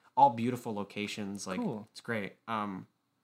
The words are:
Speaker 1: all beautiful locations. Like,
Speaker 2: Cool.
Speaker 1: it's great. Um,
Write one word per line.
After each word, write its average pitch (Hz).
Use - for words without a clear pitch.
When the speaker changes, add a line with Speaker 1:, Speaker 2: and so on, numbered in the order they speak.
Speaker 1:
all 139
beautiful 117
locations. 101
Like, 95
Speaker 2:
Cool. 160
Speaker 1:
it's -
great. 107
Um, 104